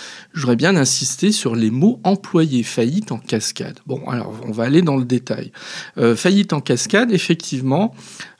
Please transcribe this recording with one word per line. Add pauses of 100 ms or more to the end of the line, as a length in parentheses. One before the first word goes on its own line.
(340)
Je
voudrais
bien
insister
sur
les
mots
employés,
faillite
en
cascade.
Bon,
alors,
on
va
aller
dans
le
détail. (440)
Euh,
faillite
en
cascade,
effectivement, (440)